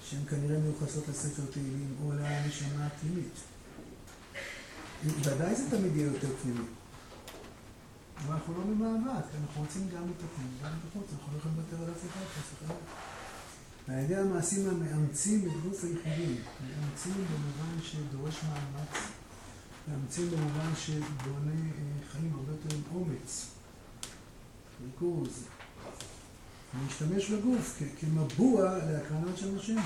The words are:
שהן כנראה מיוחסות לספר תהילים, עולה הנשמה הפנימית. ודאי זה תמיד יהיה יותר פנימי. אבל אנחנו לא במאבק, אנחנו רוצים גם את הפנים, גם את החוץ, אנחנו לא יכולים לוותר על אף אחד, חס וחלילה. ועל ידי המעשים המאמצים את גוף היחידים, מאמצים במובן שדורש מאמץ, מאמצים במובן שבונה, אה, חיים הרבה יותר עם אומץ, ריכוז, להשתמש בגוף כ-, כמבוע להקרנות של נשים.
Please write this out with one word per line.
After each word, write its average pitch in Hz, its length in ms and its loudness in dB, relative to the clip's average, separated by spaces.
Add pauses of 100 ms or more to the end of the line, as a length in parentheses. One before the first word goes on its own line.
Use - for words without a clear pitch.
שהן 143 260 -2
כנראה 147 280 4
מיוחסות 151 500 2
לספר 147 340 -2 (100)
תהילים, 139 500 -2
עולה 147 260 2
הנשמה 143 580 2
הפנימית. 156 480 0 (1900)
ודאי 147 300 4
זה 262 160 2
תמיד 185 260 6
יהיה 147 100 6
יותר 135 220 2 (140)
פנימי. 120 240 0 (1500)
אבל 151 180 -2
אנחנו 165 200 -2
לא 180 60 -2
במאבק, 226 640 2 (160)
אנחנו 147 220 -2
רוצים 190 260 -2
גם 175 140 -4
את 175 220 -2
הפנים, 131 240 -4 (140)
גם 151 80 -2
את 165 200 -4
החוץ, 202 220 -4
אנחנו 143 200 -6
לא 151 60 -2
יכולים 160 180 0
לוותר 165 280 -2
על 165 60 -2
אף 170 160 -6
אחד, 165 340 -6
חס - 140 -8
וחלילה. 160 260 -4 (1080)
ועל 131 100 0
ידי 151 180 4
המעשים 190 520 6
המאמצים 170 760 4
את 151 160 0
גוף 185 220 -2
היחידים, 156 520 2 (240)
מאמצים 147 520 -2
במובן 160 680 0
שדורש 147 520 -2 (100)
מאמץ, 143 580 -2 (880)
מאמצים 147 420 0
במובן 156 460 2
שבונה, 147 760 0
אה, 147 600 -2
חיים 160 220 0
הרבה 135 180 -2
יותר 151 240 -2
עם 147 60 -2 (120)
אומץ, 160 520 -2 (1400)
ריכוז, 147 600 -2 (1400)
להשתמש 170 480 2
בגוף 214 480 4
כ-, 143 220 -4
כמבוע 180 800 8
להקרנות 160 600 0
של 196 120 0
נשים. 214 360 2